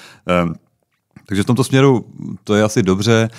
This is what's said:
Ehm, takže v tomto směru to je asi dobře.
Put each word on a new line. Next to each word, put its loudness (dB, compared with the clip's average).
Ehm, 0
takže -4
v -12
tomto 0
směru 2
to 0
je 4
asi 0
dobře. 0